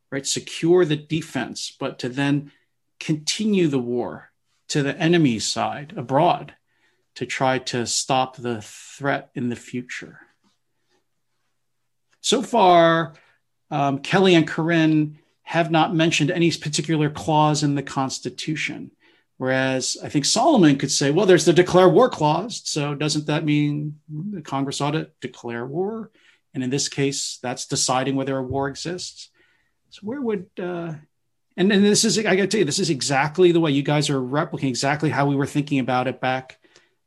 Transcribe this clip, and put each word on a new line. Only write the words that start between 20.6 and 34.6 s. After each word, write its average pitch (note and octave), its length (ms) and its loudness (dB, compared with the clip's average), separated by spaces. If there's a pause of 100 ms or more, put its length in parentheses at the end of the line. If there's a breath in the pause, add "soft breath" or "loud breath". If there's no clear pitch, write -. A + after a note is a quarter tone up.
could - 140 -4
say, C#3+ 180 0
"Well, F#3 160 2
there's F3 200 6
the E3+ 80 6
declare F3 340 6
war A3 220 6
clause. D#3+ 560 -2
So D3 300 -4
doesn't D3+ 320 -2
that D#3 180 0
mean D3 520 0 (120)
the F3 320 -10
Congress C3+ 400 -4
ought D3 100 -2
to D#3 180 -4 (120)
declare A#2+ 440 -10
war?" G3 460 -8 (420 soft breath)
And B2+ 120 -6
in B2 40 -4
this C3+ 200 -4
case, - 520 -4
that's B2+ 240 -8
deciding C3+ 520 -2
whether C3+ 200 -4
a C3 60 -4
war C3+ 240 -4
exists. - 600 -12 (640)
So - 100 -20
where B3 180 -10
would, G#3+ 280 -6 (120)
uh, E3+ 360 -8 (600)
and, F#3+ 160 2
and G3 140 4
this G#3 180 4
is, G3 140 0
I A3 60 0
gotta F#3+ 240 2
tell G#3+ 120 0
you, F3 60 2
this - 140 -2
is E3+ 100 -2
exactly D#3 640 2
the E3+ 80 2
way D#3 100 2
you C#3+ 120 0
guys D3 260 2
are C3+ 100 0
replicating C#3 480 -2